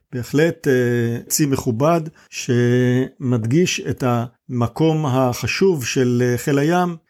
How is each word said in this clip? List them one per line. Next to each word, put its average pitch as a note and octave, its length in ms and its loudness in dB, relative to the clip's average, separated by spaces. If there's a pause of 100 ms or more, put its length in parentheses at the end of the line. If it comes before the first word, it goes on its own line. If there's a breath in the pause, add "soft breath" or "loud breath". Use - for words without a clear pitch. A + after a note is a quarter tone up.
(140)
בהחלט, C#3 540 0
אה, A#2+ 500 0 (100)
צי - 180 0
מכובד C#3 560 0 (280 soft breath)
שמדגיש B2 1500 0
את - 240 -6
המקום B2 1000 -2
החשוב C3 800 0
של, B2 400 2
אה, B2 120 0
חיל C#3 220 -2
הים F3 360 0 (140)